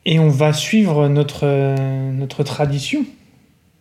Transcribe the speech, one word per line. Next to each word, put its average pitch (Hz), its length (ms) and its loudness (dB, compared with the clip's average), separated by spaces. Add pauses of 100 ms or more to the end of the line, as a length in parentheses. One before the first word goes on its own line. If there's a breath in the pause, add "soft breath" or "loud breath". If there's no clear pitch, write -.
Et 160 140 2
on 156 100 4
va 147 240 2
suivre 156 540 2
notre, 143 380 0
euh, 139 300 0 (360)
notre 135 320 -4
tradition, 147 600 -4 (760)